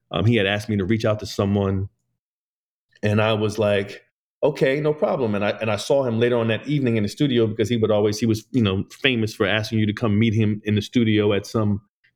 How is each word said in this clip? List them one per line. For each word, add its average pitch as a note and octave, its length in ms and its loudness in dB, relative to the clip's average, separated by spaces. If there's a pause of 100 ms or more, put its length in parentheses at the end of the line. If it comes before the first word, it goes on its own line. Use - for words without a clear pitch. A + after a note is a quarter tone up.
(100)
um, - 140 -2
he A#2 120 4
had G2 100 2
asked G#2 240 -2
me G#2 80 0
to F#2 80 -2
reach A2+ 180 -2
out G#2+ 160 0
to G2+ 60 -10
someone, G2 640 -2 (1120)
and G#2 180 2
I A2 140 2
was G#2+ 240 -2
like, G2+ 480 -2 (360)
"Okay, C#3+ 380 0
no D3+ 140 0
problem." D3+ 400 -2
And G2+ 100 -2
I, G#2 60 0
and A2 200 -4
I G#2 60 0
saw C#3 260 0
him A#2 160 -2
later A#2+ 200 2
on A2+ 100 0
that A2 180 -2
evening B2+ 300 0
in G#2+ 60 2
the G#2 80 -2
studio A#2+ 360 2
because G#2+ 220 -2
he A#2+ 80 0
would A2 140 0
always, G#2 280 2
he B2 60 -2
was, A2 260 0
you B2 120 0
know, G2 280 0
famous A#2 440 -2
for G#2 120 0
asking A2 340 -2
you A2 40 2
to G#2 80 0
come G#2 260 0
meet A2+ 140 2
him G#2+ 320 0
in G#2+ 120 0
the G2+ 40 2
studio G#2+ 540 0
at G2 100 -2
some G#2 380 -2 (320)